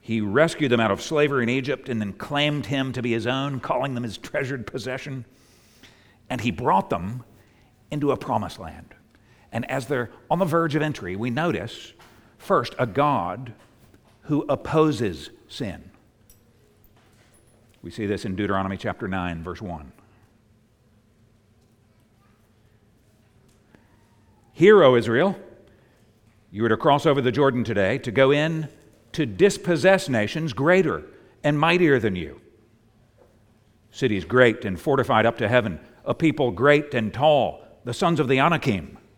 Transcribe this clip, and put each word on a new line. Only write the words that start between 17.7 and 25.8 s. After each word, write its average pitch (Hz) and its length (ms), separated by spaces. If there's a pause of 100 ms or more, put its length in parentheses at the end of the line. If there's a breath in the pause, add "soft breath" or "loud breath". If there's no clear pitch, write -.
We 87 80
see 107 160
this 98 180
in 98 100
Deuteronomy 95 440
chapter 107 300
nine, 90 340
verse 87 180
one. 82 320 (4000 soft breath)
"Hear, 196 280
O 131 140
Israel, 120 420 (1120 soft breath)